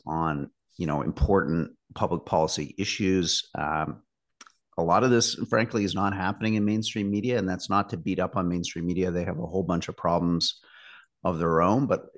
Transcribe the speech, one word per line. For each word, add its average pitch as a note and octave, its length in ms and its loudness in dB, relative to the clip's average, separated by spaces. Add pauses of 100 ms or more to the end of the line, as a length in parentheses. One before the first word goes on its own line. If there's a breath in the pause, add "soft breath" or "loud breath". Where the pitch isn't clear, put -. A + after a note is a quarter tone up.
on, D#2 440 -2 (280)
you F2 80 -4
know, D2 160 -2
important E2 720 0 (180)
public F2 300 -2
policy D#2+ 540 0
issues. F#2+ 760 0
Um, D2+ 480 -4 (760)
a E2 40 2
lot F2+ 220 4
of C3 60 4
this, A#2 240 4 (160)
frankly, A2 340 2
is F#2 100 -2
not G2 200 0
happening G2+ 400 -2
in G#2 100 2
mainstream G#2+ 460 0
media, A2+ 280 0
and F#2+ 80 0
that's F2+ 220 -4
not G2 220 2
to F#2 80 -4
beat F#2 200 -2
up F#2 160 -2
on F2+ 140 0
mainstream E2+ 380 -4
media. F2+ 240 0
They F2 140 -2
have F2 140 -4
a E2+ 80 -6
whole F#2 160 -2
bunch F2 260 -2
of - 100 -10
problems E2+ 600 0 (640 loud breath)
of F2 160 0
their E2 220 2
own. G#2 260 4
But - 200 -2 (120)